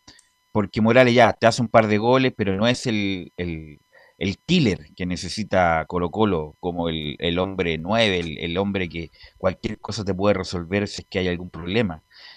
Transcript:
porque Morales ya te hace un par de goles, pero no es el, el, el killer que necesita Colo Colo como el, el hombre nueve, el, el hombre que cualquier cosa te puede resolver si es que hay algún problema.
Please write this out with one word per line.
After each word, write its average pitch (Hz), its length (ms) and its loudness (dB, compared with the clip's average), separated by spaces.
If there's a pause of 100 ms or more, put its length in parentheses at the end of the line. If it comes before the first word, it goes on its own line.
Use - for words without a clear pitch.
(520)
porque 107 300 -2
Morales 120 340 6
ya 117 180 8
te - 140 2
hace 117 160 2
un 113 40 -2
par 110 200 6
de 104 100 2
goles, 127 400 2
pero 98 180 0
no 107 120 0
es 123 180 0
el, 98 520 -2
el, 80 420 -8 (400)
el 98 180 -4
killer 143 580 0
que 90 120 -6
necesita 87 800 0
Colo 87 240 -4
Colo 87 480 -2
como 87 280 -4
el, 78 300 -4
el 85 220 -2
hombre 92 400 -2
nueve, 98 400 0
el, 82 180 -8
el 85 220 -6
hombre 98 280 -2
que 80 220 -10 (300)
cualquier 95 400 -4
cosa 104 260 -8
te 95 80 -2
puede 98 220 2
resolver 92 520 -4
si - 140 -12
es - 80 -16
que - 80 -6
hay 92 120 -2
algún 87 200 -6
problema. 87 540 -4 (340)